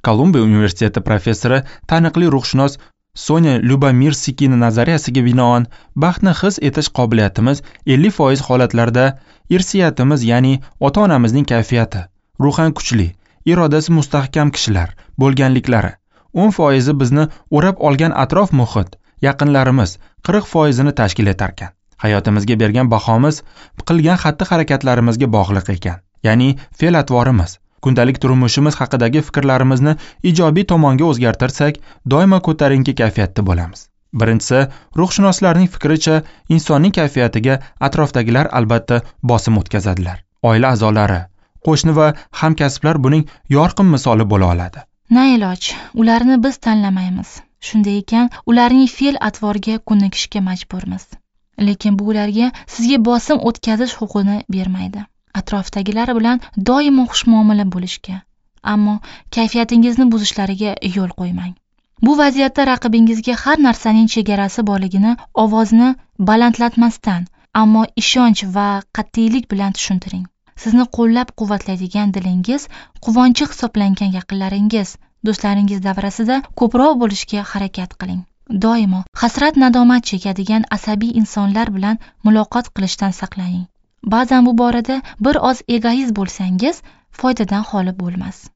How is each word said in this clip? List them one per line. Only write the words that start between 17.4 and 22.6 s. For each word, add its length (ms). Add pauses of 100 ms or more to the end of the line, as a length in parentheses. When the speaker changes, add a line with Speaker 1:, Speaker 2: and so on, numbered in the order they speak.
Speaker 1:
o'rab 400
olgan 340
atrof 380
muhit, 280 (380)
yaqinlarimiz, 680 (280)
qirq 280
foizini 480
tashkil 340
etarkan, 380 (240)
hayotimizga 680